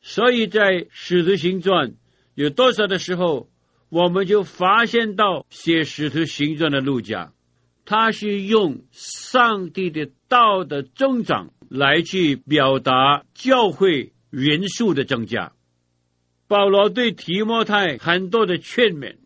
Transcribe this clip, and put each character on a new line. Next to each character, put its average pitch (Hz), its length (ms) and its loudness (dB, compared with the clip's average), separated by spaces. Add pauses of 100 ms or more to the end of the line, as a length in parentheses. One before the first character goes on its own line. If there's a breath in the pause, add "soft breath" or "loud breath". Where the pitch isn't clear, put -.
所 240 320 0
以 233 140 0
在 190 440 2
《使 180 340 0
徒 190 120 2
行 180 240 -2
传》 165 340 0 (400)
有 143 140 -2
多 247 240 2
少 214 140 0
的 185 120 -2
时 180 180 -6
候， 165 340 -2 (400)
我 175 180 2
们 185 180 0
就 202 160 2
发 202 440 2
现 226 280 -2
到 190 360 0
写 165 340 0
《使 147 260 -6
徒 160 140 -2
行 147 320 -4
传》 156 160 0
的 139 80 0
路 131 200 -2
加， 92 320 -10 (520)
他 220 280 0
是 202 280 -6
用 196 420 0 (100)
上 214 760 -2
帝 185 200 -4
的 151 200 -8 (180)
道 214 360 2
的 143 180 -6
增 254 400 -2
长 101 300 -4 (160)
来 139 340 2
去 160 340 0
表 135 420 0
达 131 460 2 (100)
教 247 360 2
会 160 420 0 (180)
人 151 380 -2
数 190 260 -2
的 135 100 -2
增 117 220 -4
加。 104 260 -6 (960)
保 202 220 2
罗 202 220 4
对 233 200 -2
提 180 300 -6
摩 220 240 -2
太 196 320 -2
很 180 320 -2
多 220 160 0
的 175 140 -2
劝 214 360 0
勉 131 320 -12